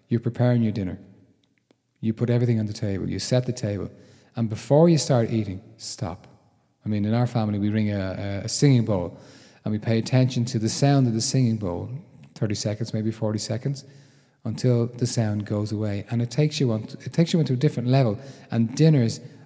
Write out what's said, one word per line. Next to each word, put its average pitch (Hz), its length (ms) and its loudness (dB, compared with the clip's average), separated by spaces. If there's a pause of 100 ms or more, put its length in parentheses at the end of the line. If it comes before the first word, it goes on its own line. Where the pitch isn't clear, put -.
you're 117 120 0
preparing 120 440 2
your 107 80 0
dinner, 92 260 -4 (1040)
you 110 120 -2
put 123 180 -2
everything 120 280 2
on 110 60 -2
the 107 80 -6
table, 98 340 -4
you 90 120 -4
set 127 260 0
the 123 80 -4
table, 101 380 -4 (440)
and 113 140 -2
before 143 400 4
you 165 80 6
start 120 320 2
eating, 98 320 -2 (160)
stop. - 500 -10 (560)
I 104 60 -6
mean, 104 160 0
in 107 80 0
our 120 140 2
family, 107 320 -2
we 104 100 0
ring 107 220 0
a, 98 520 -4
a, - 20 -8
a 117 40 -6
singing 127 360 4
bowl, 92 320 -2 (480)
and 104 60 -4
we 107 60 -2
pay 113 220 0
attention 123 460 0
to 117 140 -4
the 110 100 0
sound 139 360 4
of 117 80 2
the 110 80 0
singing 117 360 2
bowl, 95 320 -6 (440)
thirty 104 220 -2
seconds, 104 380 -4
maybe 110 180 -2
forty 107 280 -4
seconds, 127 440 -6 (640)
until 117 420 0
the 123 180 -4
sound 107 400 -2
goes 104 260 -2
away. 104 380 -4
And 117 120 0
it 117 100 -4
takes 151 280 0
you 127 120 2
on, 110 120 -2 (220)
it 123 80 -10
takes 165 200 2
you 175 60 4
into 135 140 2
a 127 40 0
different 123 320 0
level, 127 280 4 (340)
and 117 240 0
dinners 147 440 4 (260)